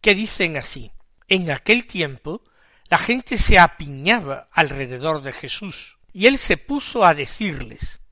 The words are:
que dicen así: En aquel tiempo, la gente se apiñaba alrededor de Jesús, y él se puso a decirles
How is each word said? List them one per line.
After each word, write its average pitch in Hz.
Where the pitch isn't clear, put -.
que 208
dicen 185
así: -
En 185
aquel 226
tiempo, 156
la 170
gente -
se 214
apiñaba 151
alrededor 139
de 135
Jesús, -
y 196
él 269
se -
puso 262
a 165
decirles 147